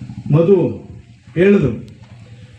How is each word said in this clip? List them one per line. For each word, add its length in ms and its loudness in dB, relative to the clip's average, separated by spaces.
ಮಧು 340 2
ಹೇಳಿದ್ರು, 360 2